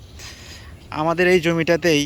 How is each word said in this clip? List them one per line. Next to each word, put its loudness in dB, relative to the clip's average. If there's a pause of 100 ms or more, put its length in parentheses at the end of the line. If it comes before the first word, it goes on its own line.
(920)
আমাদের 0
এই 4
জমিটাতেই, 2